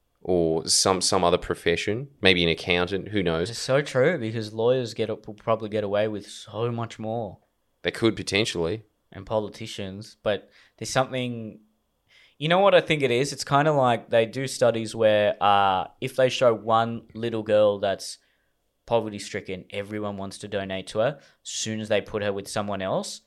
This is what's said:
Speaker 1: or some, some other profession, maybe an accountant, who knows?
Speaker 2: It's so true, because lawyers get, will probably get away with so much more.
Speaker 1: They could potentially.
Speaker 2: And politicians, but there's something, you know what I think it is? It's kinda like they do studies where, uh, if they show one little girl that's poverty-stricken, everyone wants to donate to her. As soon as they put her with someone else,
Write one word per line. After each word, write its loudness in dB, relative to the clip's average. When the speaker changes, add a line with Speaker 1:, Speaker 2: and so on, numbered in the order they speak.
Speaker 1:
or 2
some, 2
some 2
other 4
profession, -2
maybe 4
an 4
accountant, 0
who -2
knows? 0
Speaker 2:
It's -10
so 0
true, 0
because -6
lawyers 0
get, -2
will -10
probably -2
get -2
away 2
with -8
so -8
much -8
more. -8
Speaker 1:
They -2
could 2
potentially. -2
Speaker 2:
And -16
politicians, -8
but -2
there's -8
something, -4
you -4
know 4
what 6
I 8
think 0
it 4
is? 0
It's -10
kinda 2
like 2
they 4
do -6
studies 0
where, 4
uh, 4
if -6
they 4
show 4
one 0
little -4
girl 4
that's -4
poverty-stricken, -4
everyone -6
wants -10
to -12
donate -6
to -6
her. 0
As -20
soon -6
as -8
they 2
put -6
her -2
with -8
someone -4
else, -4